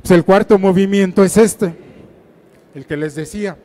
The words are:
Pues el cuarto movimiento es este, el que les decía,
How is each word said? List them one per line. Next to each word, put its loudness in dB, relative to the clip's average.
Pues -2
el 4
cuarto 2
movimiento 0
es 0
este, 0
el -18
que -8
les -8
decía, -10